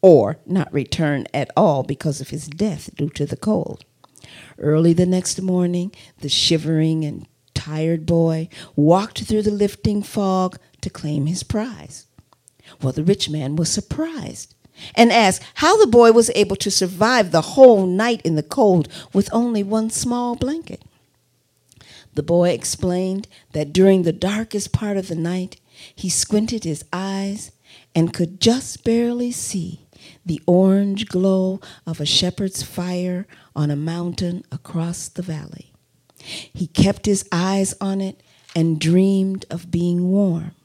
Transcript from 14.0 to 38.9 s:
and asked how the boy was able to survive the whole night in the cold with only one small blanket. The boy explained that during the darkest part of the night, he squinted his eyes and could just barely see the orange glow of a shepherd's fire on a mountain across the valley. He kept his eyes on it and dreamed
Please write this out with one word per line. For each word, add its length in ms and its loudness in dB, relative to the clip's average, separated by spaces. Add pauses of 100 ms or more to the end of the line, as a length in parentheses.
and 180 6
asked 320 4 (120)
how 220 4
the 100 8
boy 240 8
was 240 4
able 220 0
to 120 -4
survive 640 0
the 100 4
whole 440 8
night 380 0
in 120 0
the 80 0
cold 440 2 (260)
with 200 0
only 300 0
one 260 -2
small 460 -4
blanket. 480 -8 (1300)
The 100 -4
boy 260 2
explained 760 -4 (260)
that 200 -4
during 300 6
the 100 0
darkest 580 -6
part 260 -2
of 100 -6
the 80 -8
night, 440 -6 (360)
he 140 -6
squinted 540 -2
his 300 -6
eyes 580 -8 (420)
and 200 2
could 260 -4
just 440 0
barely 480 -2
see 500 -8 (440)
the 200 -4
orange 640 2
glow 520 0 (260)
of 140 -8
a 60 -4
shepherd's 580 -4
fire 640 -6 (280)
on 160 -2
a 40 -2
mountain 760 -6
across 560 -8
the 140 -12
valley. 500 -12 (480)
He 480 -10
kept 380 2
his 260 0
eyes 480 -2
on 220 -4
it 200 -8 (340)
and 240 0
dreamed 680 2